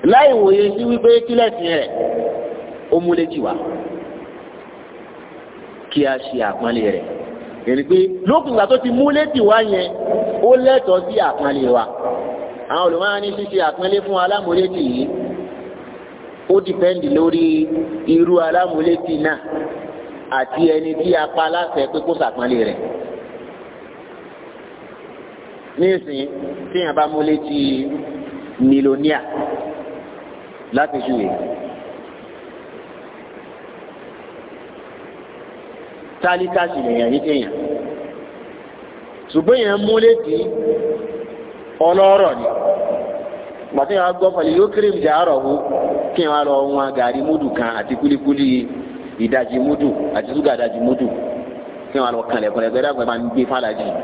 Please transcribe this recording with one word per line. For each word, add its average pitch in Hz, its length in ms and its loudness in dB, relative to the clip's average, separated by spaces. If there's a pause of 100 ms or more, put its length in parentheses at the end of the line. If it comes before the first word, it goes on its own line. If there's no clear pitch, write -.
Láì 262 320 8
wòye 202 380 6
sí 220 140 -4
wípé 233 260 4 (100)
kí 240 140 -4
lẹ̀sìn 196 320 2
rẹ̀, 156 220 0 (960)
ó 156 120 4
mú 175 160 2
létí 165 260 0
wa. 117 120 -2 (2250)
Kí - 160 -2
a 135 140 2
ṣe 123 240 -8
àpọ́nlé 117 420 -2
rẹ̀. 95 200 0 (640)
Èrí 131 200 0
pé 175 140 6 (260)
lókùn 277 280 2
ìgbà 214 140 4
tó 262 120 6
ti 254 120 0
mú 269 200 4
létí 294 300 2
wa 214 200 6
yẹn, 190 280 0 (500)
ó - 180 6
lẹ́tọ̀ọ́ 254 460 4
sí 180 160 -6
àpọ́nlé 139 520 2
wa. 120 140 6 (840)
Àwọn 170 180 0
olùmọ̀ 190 360 2
ní 202 100 -4
ṣíṣe 202 320 -4
àpọ́nlé 180 380 0
fún 196 180 -2
alámúlétì 185 640 0
yìí, 131 260 0 (1400)
ó 185 140 6
dìpẹ́ndì 175 480 0
lórí 165 360 4 (600)
irú 170 320 6
alámúlétì 165 840 2
náà 151 200 0 (880)
àti 131 420 0
ẹni 156 240 0
tí 160 160 -2
a 156 160 4
pa 160 240 0
láṣẹ 165 360 -2
pé 156 140 -4
kó 165 140 -2
ṣàpọ́nlé 123 500 0
rẹ̀. 98 120 -2 (3000)
Nísìnyí, 151 520 0 (400)
tí - 120 -4
yẹn 160 160 -2
bá 147 120 4
mú 156 160 -2
létí 151 360 0 (1000)
mílíọ̀nìà, 139 640 4 (1500)
lápèjúwe, 131 580 0 (4000)
tálíkà 180 480 2
sì 151 160 -4
lèèyàn 117 300 2
yìí 139 100 2
kéèyàn. 143 320 0 (1700)
Ṣùgbọ́n 160 320 4
yẹn 208 200 4
mú 208 180 2
létí 226 400 6 (1400)
ọlọ́rọ̀ 190 580 6
ni. 117 120 -4 (1200)
Pàtó 143 240 0
yẹn 190 100 4
wá 180 100 2
gbọ́ 185 180 4
pẹ̀lú 160 240 2
yóò 196 140 6
kéré 208 200 2
ìjà 156 240 2
àárọ̀ 156 260 4
wò, 135 140 0 (580)
kí - 120 0
yẹn 156 80 2
wá 147 120 4
lọ 143 100 2 (100)
wọn 139 320 0
gàrí 123 280 2
múdù 151 280 2
kan 117 260 -2
àti 107 200 -4
kúlíkúlí 139 500 2 (720)
ìdajì 123 420 0
múdù 143 300 2 (240)
àti 107 200 -4
ṣúgà 143 220 2
ìdajì 117 260 -2
múdù, 127 260 2 (800)
kí - 100 -16
yẹn 135 100 2
wá 120 80 0
lọ 117 100 -2
kanlẹ̀ 107 280 -2
kanlẹ̀, 113 200 0
"Ẹ 127 120 0
dákun, 139 200 -2
ẹ 117 40 -2
máa 117 120 -2
ń 120 100 -4
gbé 123 160 0
fàlàjì 117 420 -4 (180)